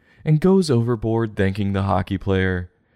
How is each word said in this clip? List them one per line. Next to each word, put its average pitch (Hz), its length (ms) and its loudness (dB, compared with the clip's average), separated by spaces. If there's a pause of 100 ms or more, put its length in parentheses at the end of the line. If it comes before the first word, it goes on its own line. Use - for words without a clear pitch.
(240)
and 151 160 2
goes 185 300 4
overboard 117 640 0
thanking 98 380 0
the 95 100 -2
hockey 95 340 -2
player. 92 540 -2 (260)